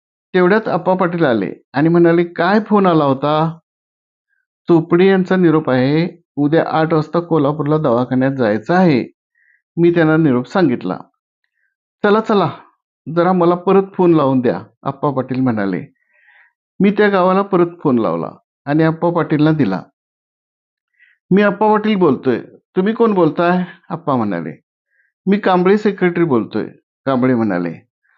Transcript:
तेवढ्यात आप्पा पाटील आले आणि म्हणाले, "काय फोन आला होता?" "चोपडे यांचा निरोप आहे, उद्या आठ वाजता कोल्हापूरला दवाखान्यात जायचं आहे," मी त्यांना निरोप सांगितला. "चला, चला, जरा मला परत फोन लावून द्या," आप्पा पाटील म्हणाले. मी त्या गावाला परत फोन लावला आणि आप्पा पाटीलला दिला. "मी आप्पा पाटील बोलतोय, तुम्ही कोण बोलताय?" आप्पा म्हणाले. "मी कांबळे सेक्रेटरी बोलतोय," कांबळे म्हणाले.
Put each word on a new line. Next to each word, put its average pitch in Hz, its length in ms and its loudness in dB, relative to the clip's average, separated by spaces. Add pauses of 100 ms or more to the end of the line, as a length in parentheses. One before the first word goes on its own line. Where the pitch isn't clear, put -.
(340)
तेवढ्यात 190 340 2
आप्पा 180 260 -2
पाटील 175 300 -2
आले 113 280 0 (200)
आणि 147 160 0
म्हणाले, 170 360 4
"काय 175 360 -2
फोन 208 260 0
आला 165 180 2
होता?" 151 540 -2 (1120)
"चोपडे 170 380 2
यांचा 190 300 2
निरोप 156 340 2
आहे, 143 520 0 (140)
उद्या 147 320 0
आठ 160 260 -2
वाजता 156 260 -2
कोल्हापूरला 151 580 -2
दवाखान्यात 131 540 0
जायचं 113 420 -2
आहे," 165 380 2 (640)
मी 175 180 4
त्यांना 156 220 2
निरोप 131 300 0
सांगितला. 120 520 -2 (1080)
"चला, 208 160 2
चला, 202 300 0 (680)
जरा 175 160 2
मला 175 220 2
परत 190 280 2 (120)
फोन 175 200 2
लावून 135 260 0
द्या," 98 220 -2 (200)
आप्पा 139 280 -6
पाटील 131 300 -6
म्हणाले. 104 420 -2 (1000)
मी 196 100 4
त्या 208 180 2
गावाला 185 340 2
परत 185 240 0 (160)
फोन 127 160 0
लावला 82 340 -4 (320)
आणि 151 180 0
आप्पा 160 280 -2
पाटीलला 156 400 0
दिला. 110 320 -2 (1500)
"मी 190 120 4
आप्पा 208 300 0
पाटील 214 240 0
बोलतोय, 135 440 0 (360)
तुम्ही 196 180 0
कोण 226 200 0
बोलताय?" 175 500 0 (260)
आप्पा 160 260 -4
म्हणाले. 87 440 -6 (640)
"मी 196 120 2
कांबळे 190 400 2
सेक्रेटरी 185 460 -2
बोलतोय," 110 440 -2 (380)
कांबळे 131 280 0
म्हणाले. 92 380 -2 (460)